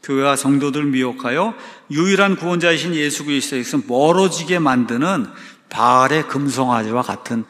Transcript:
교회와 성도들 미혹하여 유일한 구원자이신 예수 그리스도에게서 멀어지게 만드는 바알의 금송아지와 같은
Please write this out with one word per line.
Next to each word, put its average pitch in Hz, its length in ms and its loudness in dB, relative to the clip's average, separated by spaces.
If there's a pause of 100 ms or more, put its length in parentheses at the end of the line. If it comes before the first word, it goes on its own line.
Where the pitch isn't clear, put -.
교회와 139 320 0
성도들 139 500 0
미혹하여 131 680 -2 (380)
유일한 190 440 2
구원자이신 170 600 0
예수 147 300 -2
그리스도에게서 139 640 -2
멀어지게 170 720 2
만드는 127 680 0 (420)
바알의 127 580 4
금송아지와 123 760 -2
같은 117 460 -6